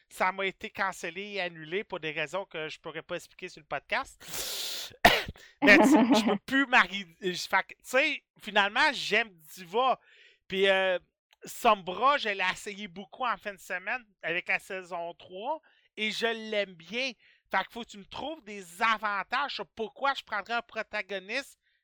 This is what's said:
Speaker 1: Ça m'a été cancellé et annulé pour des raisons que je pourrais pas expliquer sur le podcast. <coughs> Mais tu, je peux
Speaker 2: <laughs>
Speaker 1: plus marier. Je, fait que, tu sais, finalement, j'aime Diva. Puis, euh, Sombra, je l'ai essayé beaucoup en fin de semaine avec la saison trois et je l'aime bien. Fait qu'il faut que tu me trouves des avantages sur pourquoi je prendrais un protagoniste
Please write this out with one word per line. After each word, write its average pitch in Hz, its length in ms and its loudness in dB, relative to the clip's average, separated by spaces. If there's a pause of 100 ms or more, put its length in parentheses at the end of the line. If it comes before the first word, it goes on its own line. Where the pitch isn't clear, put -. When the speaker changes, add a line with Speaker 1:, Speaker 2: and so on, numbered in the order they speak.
Speaker 1:
Ça 185 220 0
m'a 190 160 -2
été 196 240 -8
cancellé 190 640 -6
et 196 80 -4
annulé 170 420 -6
pour 185 160 -10
des 156 120 -6
raisons 160 340 -4
que 156 240 -8
je - 100 -14
pourrais 156 240 -12
pas 175 140 -8
expliquer - 320 -14
sur 160 120 -20
le - 60 -20
podcast. 202 520 -6 (880)
<coughs> - 580 0
Mais 240 140 10
tu, 214 120 10
je 240 360 8
peux 214 120 2
Speaker 2:
<laughs> - 80 -12
Speaker 1:
plus 269 220 2
marier. 196 400 2 (140)
Je, 190 100 -2
fait 180 320 0
que, - 120 -12
tu - 80 -20
sais, 277 400 0 (140)
finalement, 214 540 2
j'aime 208 380 0 (260)
Diva. 190 420 0 (500)
Puis, 190 200 2
euh, 190 320 4 (460)
Sombra, 214 720 2
je 214 120 -2
l'ai 196 220 -2
essayé 202 380 -10
beaucoup 196 360 -10
en 220 120 0
fin 208 160 -10
de 180 60 -18
semaine 202 440 -8 (180)
avec 170 280 -4
la 190 100 0
saison 175 540 -10
trois 226 480 -8 (340)
et 214 160 -4
je 214 160 -2
l'aime 214 460 -4
bien. 202 380 -8 (380)
Fait 196 100 -2
qu'il 190 120 -6
faut 233 100 -12
que 226 100 -12
tu 214 60 -18
me 196 80 -18
trouves 302 380 -10
des 202 200 -14 (180)
avantages 220 720 -2
sur 208 120 -8
pourquoi 247 480 -4
je - 80 -14
prendrais 214 320 -6
un 233 60 -2
protagoniste 208 960 -8 (260)